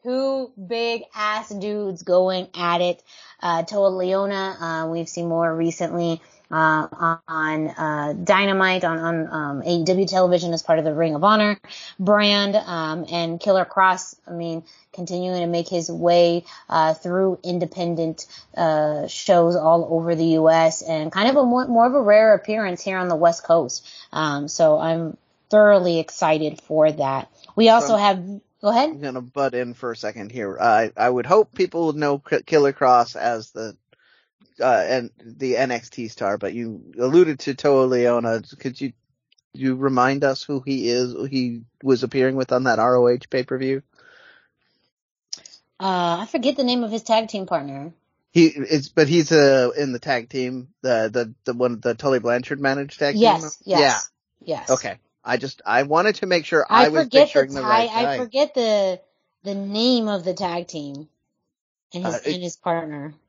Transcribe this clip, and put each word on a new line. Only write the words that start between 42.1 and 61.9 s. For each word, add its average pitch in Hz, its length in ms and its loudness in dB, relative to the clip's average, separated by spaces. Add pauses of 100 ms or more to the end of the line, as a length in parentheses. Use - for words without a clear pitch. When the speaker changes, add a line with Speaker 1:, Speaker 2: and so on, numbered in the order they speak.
Speaker 2:
with 131 160 -2
on 127 120 2
that 117 140 2
R 123 180 4
O 120 120 4
H 123 220 -2
pay-per-view? 131 520 -4 (2000)
Speaker 1:
Uh, 180 420 -2
I 220 100 -10
forget 277 260 -2
the 277 80 -2
name 247 200 0
of 208 60 -6
his 220 120 -6
tag 226 260 0
team 190 180 -8
partner. 143 480 -6 (380)
Speaker 2:
He 170 160 8
is, 143 420 -4
but 156 180 2
he's, 165 240 2
uh, 135 460 6
in 143 140 -4
the 120 60 -8
tag 120 300 -4
team, 127 400 -8 (140)
the, 113 280 0
the, 117 240 -4 (160)
the 123 60 -4
one, 120 240 0
the 117 140 -2
Tully 131 240 0
Blanchard 123 420 -2
managed 139 380 -4
tag 147 160 -2
team? 214 80 2
Speaker 1:
Yes, 165 420 2
yes, 143 460 2 (340)
Speaker 2:
Yeah. 151 140 -6
Speaker 1:
yes. - 120 -8
Speaker 2:
Okay. 127 280 -2 (260)
I 123 140 -2
just, 131 260 -10
I 120 200 0
wanted 170 320 0
to 196 100 -6
make 175 180 0
sure 160 240 0
I 233 180 6
Speaker 1:
I - 40 2
Speaker 2:
was 311 140 0
Speaker 1:
forget 269 240 6
Speaker 2:
picturing 269 260 2
Speaker 1:
the - 0 -
Speaker 2:
the 139 80 -6
Speaker 1:
ti-, - 40 -4
Speaker 2:
right 226 240 2
Speaker 1:
I 226 120 -2
Speaker 2:
guy. 247 160 -2
Speaker 1:
forget 262 360 -2
the, 208 460 0 (420)
the 196 120 -8
name 214 540 0
of 196 160 -4
the 180 100 -2
tag 175 340 -6
team 147 400 -12 (840)